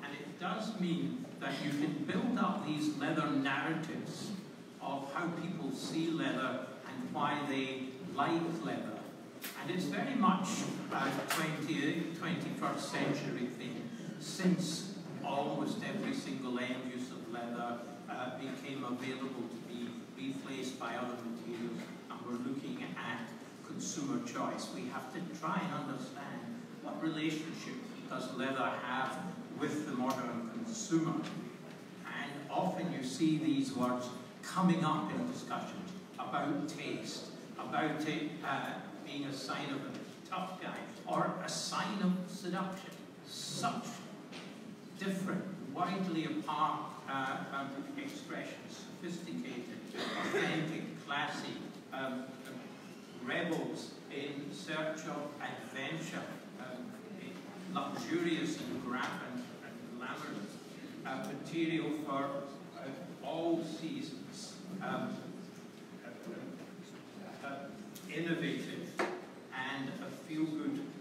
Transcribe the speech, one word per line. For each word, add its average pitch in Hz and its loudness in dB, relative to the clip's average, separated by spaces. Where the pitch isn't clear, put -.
And - -4
it - -8
does - 0
mean 135 2
that 135 0
you 143 2
can 147 2
build - 4
up - 4
these 151 4
leather 147 4
narratives 143 2
of 139 0
how 170 2
people 160 0
see 165 2
leather - 2
and - -4
why 147 4
they 131 2
like 165 8
leather. 117 0
And - 0
it's 185 4
very - 2
much - 10
a - 2
twenty, 156 4
twenty-first - 2
century - 2
thing. - -4
Since - 4
almost 143 2
every - 0
single 127 0
end 123 0
use - -2
of - -6
leather, 120 -2
uh, 123 -2
became 131 -2
available 123 0
to - -6
be 120 -2
replaced 131 -2
by 120 -2
other 123 0
materials, 117 -2
and 120 -6
we're 120 0
looking - -2
at - -2
consumer 131 0
choice. - 0
We 92 -2
have - -4
to - -4
try 180 2
and 143 0
understand - -4
what - -2
relationship 156 0
does - -2
leather 135 2
have - 0
with - 2
the - 0
modern 120 2
consumer. - 4
And - -4
often 180 4
you 135 0
see 156 6
these - 6
words - 4
coming 170 8
up - 4
in - 2
discussions - -2
about 143 2
taste, - -2
about 156 2
it, 151 2
uh, - 0
being 143 -2
a 135 -2
sign 139 -2
of 135 0
a - -6
tough 185 -2
guy, - -4
or - 4
a - -2
sign - 2
of 185 8
seduction. 180 0
Such - 0
different, - 2
widely 180 2
apart, - 4
uh, - 2
um, - 0
expressions, - -6
sophisticated, - -4
authentic, - 2
classy, 147 0
um, 127 -2
rebels - 0
in 143 -4
search 156 0
of 147 -2
adventure, 156 -4
um, - -6
luxurious 160 2
and 123 -2
grand 120 2
and, - -4
and - -8
glamorous, - -4
uh, 135 -2
material 160 2
for, 139 2
uh, - -6
all 165 4
seasons, - -4
um, - 0
uh, - -4
innovative 160 2
and - -2
a 185 -6
feel-good 156 2